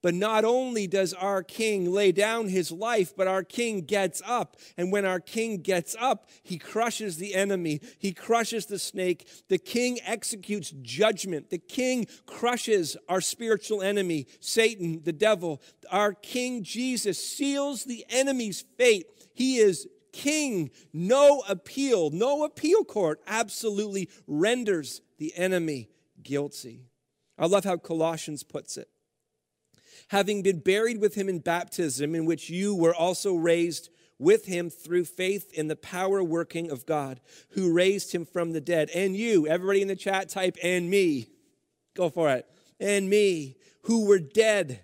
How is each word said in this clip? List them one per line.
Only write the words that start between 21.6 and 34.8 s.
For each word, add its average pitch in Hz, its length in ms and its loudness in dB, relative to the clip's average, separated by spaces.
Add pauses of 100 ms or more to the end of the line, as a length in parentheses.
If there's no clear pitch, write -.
no 262 340 0
appeal 320 420 2
court 165 420 -2
absolutely 208 840 -4 (160)
renders 185 760 0 (180)
the 151 180 -8
enemy 165 540 -2 (320)
guilty. 131 640 -8 (500)
I 160 80 0
love 185 200 4
how 180 120 0
Colossians 160 640 -4
puts - 360 -12
it. - 120 -16 (1200)
"Having 202 320 0
been 180 180 0
buried 214 380 2
with 208 180 0
him 196 140 -2
in 180 100 -2
baptism, 160 760 -2
in 165 120 -2
which 160 240 -2
you 196 260 -2
were 165 180 4
also 180 400 0
raised 170 540 0 (320)
with 208 260 6
him 175 240 -4
through 170 360 -2